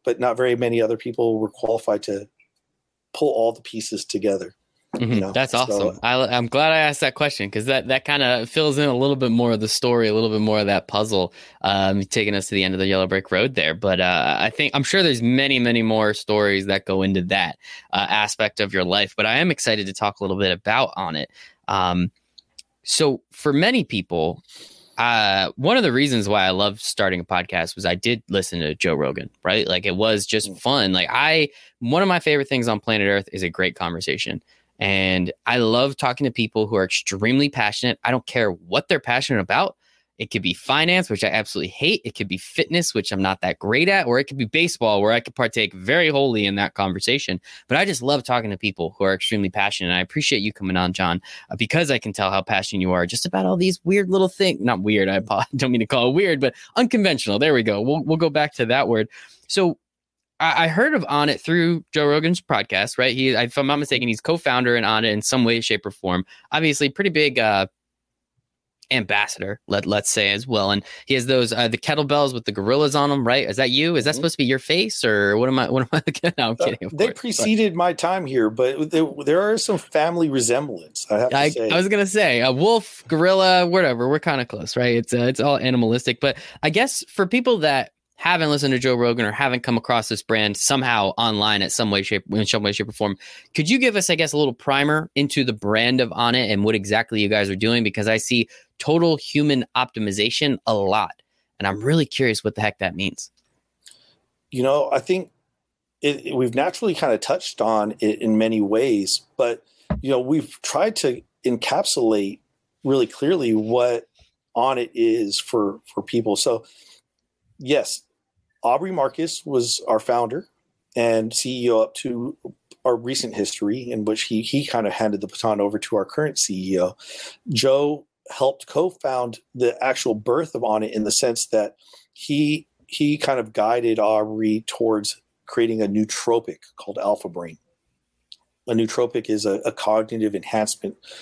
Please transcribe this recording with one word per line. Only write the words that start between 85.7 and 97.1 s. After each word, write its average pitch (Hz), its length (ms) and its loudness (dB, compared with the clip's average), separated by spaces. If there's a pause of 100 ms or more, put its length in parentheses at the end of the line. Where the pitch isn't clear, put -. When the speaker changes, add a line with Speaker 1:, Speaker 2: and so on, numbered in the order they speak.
Speaker 2:
But 135 160 0 (260)
I 151 60 2
guess 226 400 0
for 196 180 0
people 240 320 2
that 143 340 0 (240)
haven't 165 320 2
listened 143 240 2
to 127 60 2
Joe 127 160 2
Rogan 120 320 2
or 104 60 -2
haven't 123 320 0
come 120 120 2
across 117 320 0
this 107 140 -4
brand 107 340 0
somehow 123 520 2 (100)
online 107 440 2
at - 100 -4
some 110 180 0
way, 98 120 2
shape, 98 280 -4
in 104 160 0
some 107 160 0
way, 101 100 0
shape, 104 160 -4
or 107 40 -14
form, 101 240 -4 (380)
could 156 140 -2
you 254 100 4
give 240 180 2
us, 190 120 0
I 175 60 2
guess, 160 180 -2
a 147 40 0
little 143 180 2
primer 147 640 0
into 143 260 0
the 123 100 -2
brand 110 480 2
of 117 100 0
Onnit 120 420 0
and 101 120 2
what 110 100 4
exactly 107 460 0